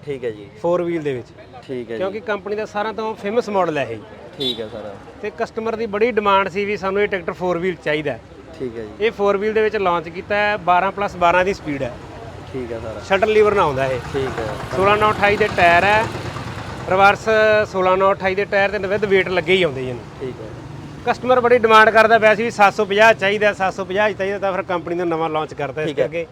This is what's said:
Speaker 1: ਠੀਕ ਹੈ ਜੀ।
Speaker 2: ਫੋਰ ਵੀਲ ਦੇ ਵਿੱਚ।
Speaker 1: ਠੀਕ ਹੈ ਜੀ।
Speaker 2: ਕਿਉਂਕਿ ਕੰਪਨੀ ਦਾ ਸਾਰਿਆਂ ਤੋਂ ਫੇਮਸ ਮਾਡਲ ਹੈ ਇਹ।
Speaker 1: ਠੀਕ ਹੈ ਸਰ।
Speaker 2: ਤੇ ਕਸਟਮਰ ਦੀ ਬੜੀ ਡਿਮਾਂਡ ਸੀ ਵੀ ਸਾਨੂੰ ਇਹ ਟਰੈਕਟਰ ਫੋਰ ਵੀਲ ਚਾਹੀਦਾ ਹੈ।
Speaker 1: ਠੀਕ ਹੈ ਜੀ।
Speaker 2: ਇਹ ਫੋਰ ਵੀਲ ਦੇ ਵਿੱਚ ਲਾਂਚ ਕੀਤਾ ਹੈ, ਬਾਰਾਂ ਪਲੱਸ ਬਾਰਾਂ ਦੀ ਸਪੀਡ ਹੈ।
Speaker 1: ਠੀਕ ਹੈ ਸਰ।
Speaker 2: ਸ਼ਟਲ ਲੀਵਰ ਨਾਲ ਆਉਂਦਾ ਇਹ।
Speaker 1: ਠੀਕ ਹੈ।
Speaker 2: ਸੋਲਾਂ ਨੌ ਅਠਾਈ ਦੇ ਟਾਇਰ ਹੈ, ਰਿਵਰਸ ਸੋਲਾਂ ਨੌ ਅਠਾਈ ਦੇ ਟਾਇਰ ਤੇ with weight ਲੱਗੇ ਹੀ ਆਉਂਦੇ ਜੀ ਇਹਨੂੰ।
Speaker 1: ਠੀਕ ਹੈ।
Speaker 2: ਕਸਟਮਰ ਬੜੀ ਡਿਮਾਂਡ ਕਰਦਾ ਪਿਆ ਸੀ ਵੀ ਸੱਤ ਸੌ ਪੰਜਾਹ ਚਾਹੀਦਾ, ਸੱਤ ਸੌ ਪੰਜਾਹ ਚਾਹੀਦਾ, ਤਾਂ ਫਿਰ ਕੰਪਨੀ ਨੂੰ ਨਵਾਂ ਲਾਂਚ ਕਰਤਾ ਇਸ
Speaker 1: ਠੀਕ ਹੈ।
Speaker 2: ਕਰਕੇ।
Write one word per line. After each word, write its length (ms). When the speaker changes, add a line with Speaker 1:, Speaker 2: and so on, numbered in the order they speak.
Speaker 1:
ਠੀਕ 200
ਹੈ 40
ਜੀ। 180
Speaker 2:
ਫੋਰ 220
ਵੀਲ 180
ਦੇ 120
ਵਿੱਚ। 140
Speaker 1:
ਠੀਕ 200
ਹੈ 80
ਜੀ। 40
Speaker 2:
ਕਿਉਂਕਿ 200
ਕੰਪਨੀ 360
ਦਾ 100
ਸਾਰਿਆਂ 280
ਤੋਂ 220
ਫੇਮਸ 340
ਮਾਡਲ 280
ਹੈ 60
ਇਹ। 140
Speaker 1:
ਠੀਕ 240
ਹੈ 60
ਸਰ। 280
Speaker 2:
ਤੇ 180
ਕਸਟਮਰ 360
ਦੀ 100
ਬੜੀ 260
ਡਿਮਾਂਡ 380
ਸੀ 160
ਵੀ 120
ਸਾਨੂੰ 240
ਇਹ 60
ਟਰੈਕਟਰ 260
ਫੋਰ 240
ਵੀਲ 180
ਚਾਹੀਦਾ 360
ਹੈ। 80
Speaker 1:
ਠੀਕ 180
ਹੈ 60
ਜੀ। 220
Speaker 2:
ਇਹ 60
ਫੋਰ 260
ਵੀਲ 160
ਦੇ 80
ਵਿੱਚ 140
ਲਾਂਚ 340
ਕੀਤਾ 260
ਹੈ, 220
ਬਾਰਾਂ 340
ਪਲੱਸ 240
ਬਾਰਾਂ 300
ਦੀ 80
ਸਪੀਡ 300
ਹੈ। 80
Speaker 1:
ਠੀਕ 180
ਹੈ 80
ਸਰ। 260
Speaker 2:
ਸ਼ਟਲ 260
ਲੀਵਰ 220
ਨਾਲ 100
ਆਉਂਦਾ 220
ਇਹ। 140
Speaker 1:
ਠੀਕ 260
ਹੈ। 160
Speaker 2:
ਸੋਲਾਂ 220
ਨੌ 140
ਅਠਾਈ 260
ਦੇ 200
ਟਾਇਰ 260
ਹੈ, 200
ਰਿਵਰਸ 400
ਸੋਲਾਂ 260
ਨੌ 160
ਅਠਾਈ 220
ਦੇ 100
ਟਾਇਰ 260
ਤੇ 60
with 340
weight 180
ਲੱਗੇ 240
ਹੀ 100
ਆਉਂਦੇ 200
ਜੀ 60
ਇਹਨੂੰ। 140
Speaker 1:
ਠੀਕ 220
ਹੈ। 80
Speaker 2:
ਕਸਟਮਰ 340
ਬੜੀ 180
ਡਿਮਾਂਡ 320
ਕਰਦਾ 300
ਪਿਆ 160
ਸੀ 80
ਵੀ 80
ਸੱਤ 220
ਸੌ 120
ਪੰਜਾਹ 280
ਚਾਹੀਦਾ, 400
ਸੱਤ 200
ਸੌ 120
ਪੰਜਾਹ 260
ਚਾਹੀਦਾ, 280
ਤਾਂ 120
ਫਿਰ 100
ਕੰਪਨੀ 340
ਨੂੰ 120
ਨਵਾਂ 220
ਲਾਂਚ 240
ਕਰਤਾ 280
ਇਸ 60
Speaker 1:
ਠੀਕ 120
ਹੈ। 80
Speaker 2:
ਕਰਕੇ। 240